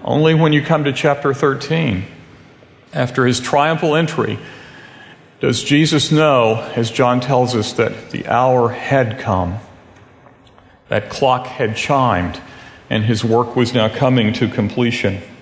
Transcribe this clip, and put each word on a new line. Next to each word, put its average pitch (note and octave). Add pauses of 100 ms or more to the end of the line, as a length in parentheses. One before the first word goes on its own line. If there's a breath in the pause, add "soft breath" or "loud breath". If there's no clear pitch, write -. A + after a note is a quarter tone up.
Only D#3
when D#3
you D3
come D3+
to C#3
chapter C#3+
thirteen, C3+ (880)
after B2+
his B2
triumphal D#3
entry, A#2+ (1000 loud breath)
does -
Jesus D3+
know, B2+
as A#2
John B2
tells B2+
us, G#2+
that -
the -
hour B2
had A#2
come. F#2 (1300 soft breath)
That G#2+
clock B2+
had A2
chimed, G#2+ (520 loud breath)
and G#2+
his A2+
work A#2
was A#2+
now A2
coming A#2+
to A#2
completion. G#2 (180)